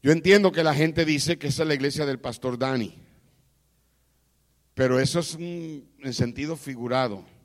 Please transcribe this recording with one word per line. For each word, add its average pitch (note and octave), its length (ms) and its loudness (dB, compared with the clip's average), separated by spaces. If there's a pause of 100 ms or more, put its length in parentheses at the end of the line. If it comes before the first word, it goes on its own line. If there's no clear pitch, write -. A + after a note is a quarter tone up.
Yo C#3 100 4
entiendo F#3 400 6
que D#3+ 120 0
la D#3 100 4
gente D#3+ 320 2
dice D3+ 320 0
que C#3+ 100 -6
esa C3 140 -2
es D#3 60 0
la D3+ 80 2
iglesia C#3+ 300 -2
del C3 140 -2
pastor B2 380 -6
Dani, B2 400 -2 (1800)
pero C3 260 2
eso C3+ 200 0
es E3 160 -6
un, E3 540 -10 (100)
en C3+ 140 -10
sentido C3+ 420 -4
figurado. B2 720 -4 (200)